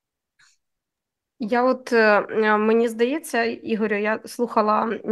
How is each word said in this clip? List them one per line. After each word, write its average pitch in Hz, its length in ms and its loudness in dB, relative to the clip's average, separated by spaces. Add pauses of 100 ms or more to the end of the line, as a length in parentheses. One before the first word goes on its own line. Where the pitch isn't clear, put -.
(1400)
Я 240 260 -2
от, 254 280 -2
е, 214 380 4
е, 214 260 2
мені 220 320 2
здається, 240 560 -2
Ігорю, 220 520 -4
я 214 300 -4
слухала, 226 720 -2 (140)